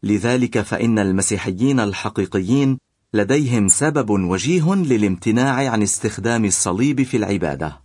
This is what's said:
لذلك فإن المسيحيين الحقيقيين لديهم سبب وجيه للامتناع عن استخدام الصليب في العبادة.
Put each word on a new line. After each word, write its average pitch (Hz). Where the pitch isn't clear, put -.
لذلك 117
فإن 110
المسيحيين 98
الحقيقيين 110
لديهم 113
سبب 143
وجيه 107
للامتناع 123
عن 110
استخدام 110
الصليب 117
في 127
العبادة. 82